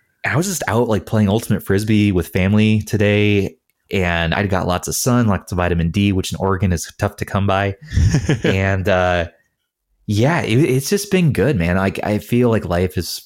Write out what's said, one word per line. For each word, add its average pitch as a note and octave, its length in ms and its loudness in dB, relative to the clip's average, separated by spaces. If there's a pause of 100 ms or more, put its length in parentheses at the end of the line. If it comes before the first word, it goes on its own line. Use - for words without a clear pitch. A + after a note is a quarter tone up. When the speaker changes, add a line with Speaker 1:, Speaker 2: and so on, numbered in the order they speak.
(260)
Speaker 1:
I - 100 -2
was F3+ 120 0
just F#3 200 -6
out, A#2 200 0
like, G#2+ 180 -2
playing G#2+ 240 2
Ultimate G#2+ 320 0
Frisbee G#2 500 2
with F2+ 180 0
family G#2+ 520 2
today, G#2 720 0 (360)
and E2+ 420 0
I G2+ 140 -2
got F2+ 200 -2
lots F2+ 200 -4
of D#2+ 80 -6
sun, B2 320 0
lots F#2 240 -2
of F#2 60 -4
vitamin E2+ 340 0
D, G2+ 200 2
which F#2 200 -2
in - 80 -8
Oregon F#2+ 340 0
is - 240 -6
tough - 200 -4
to - 80 -8
come G2 200 -2
by. G2 300 0 (340)
Speaker 2:
<laughs> D3 340 0
Speaker 1:
And, G2 460 0
uh, F2+ 380 2 (800)
yeah, A#2 340 0
it, A2 160 0
it's C3+ 320 0
just G3+ 220 -4
been F3 220 2
good, A2+ 220 0
man. F2 220 0
Like, F#2+ 260 -2
I G#2 140 0
feel B2 320 0
like G#2+ 160 0
life F2 320 -2
is, - 280 -6